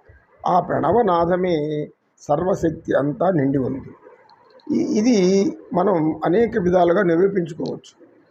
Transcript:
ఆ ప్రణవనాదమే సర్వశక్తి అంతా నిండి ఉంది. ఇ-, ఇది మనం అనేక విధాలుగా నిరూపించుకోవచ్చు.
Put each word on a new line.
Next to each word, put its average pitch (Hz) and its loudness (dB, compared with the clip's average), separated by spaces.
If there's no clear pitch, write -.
ఆ 180 2
ప్రణవనాదమే 170 0
సర్వశక్తి 165 -2
అంతా 135 0
నిండి 143 0
ఉంది. 131 -6
ఇ-, - 0
ఇది 202 2
మనం 170 0
అనేక 226 0
విధాలుగా 175 2
నిరూపించుకోవచ్చు. 175 -2